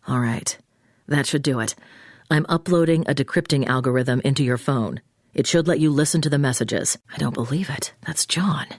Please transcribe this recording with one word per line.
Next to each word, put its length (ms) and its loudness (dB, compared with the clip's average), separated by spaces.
All 120 -2
right. 380 -4
That 200 0
should 160 -2
do 160 0
it. 160 -4
I'm 180 2
uploading 580 2
a 80 2
decrypting 500 0
algorithm 580 0
into 200 2
your 140 2
phone. 440 -2
It 140 0
should 200 2
let 120 2
you 120 4
listen 300 2
to 80 0
the 80 2
messages. 600 0
I 40 -14
don't 160 -2
believe 360 -4
it. 240 -6
That's 200 -4
John. 420 0